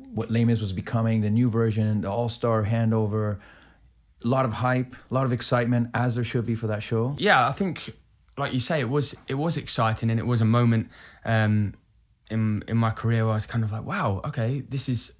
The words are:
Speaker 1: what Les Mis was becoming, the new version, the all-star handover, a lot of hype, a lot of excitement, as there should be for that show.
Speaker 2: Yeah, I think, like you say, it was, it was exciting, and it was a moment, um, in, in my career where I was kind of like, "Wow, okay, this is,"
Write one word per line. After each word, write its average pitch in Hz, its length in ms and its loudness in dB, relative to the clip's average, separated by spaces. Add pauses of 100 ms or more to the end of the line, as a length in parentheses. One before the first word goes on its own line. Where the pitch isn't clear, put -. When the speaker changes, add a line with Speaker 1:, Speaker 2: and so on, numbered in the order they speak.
(140)
Speaker 1:
what 110 180 -4
Les 117 140 2
Mis 117 140 4
was 98 140 -4
becoming, 113 480 0
the 104 80 0
new 117 200 2
version, 107 520 0
the 95 80 -4
all-star 113 560 -2
handover, 110 720 0 (840)
a - 40 -4
lot 131 180 2
of 110 80 -2
hype, 127 420 -2 (140)
a - 40 -4
lot 131 120 2
of 123 60 0
excitement, 120 600 2
as 120 220 0
there 123 80 -2
should 113 220 -2
be 113 100 -2
for 110 120 -4
that 107 140 -2
show. 120 380 -2
Speaker 2:
Yeah, 160 280 4
I 143 40 -2
think, 156 420 -4 (440)
like 139 160 -2
you 131 60 0
say, 160 200 0
it 117 100 -2
was, 139 260 -2 (120)
it 135 80 -4
was 151 220 0
exciting, 113 520 0
and 113 100 2
it - 60 -2
was 120 160 2
a 113 40 4
moment, 117 440 4 (360)
um, 107 500 2 (540)
in, 110 380 0
in 113 100 -2
my 113 120 4
career 113 340 0
where 110 100 2
I - 20 0
was 107 100 -2
kind 117 180 -2
of 104 80 -2
like, 107 140 -6
"Wow, 135 400 -2
okay, 131 360 -4
this - 280 -6
is," 120 300 -4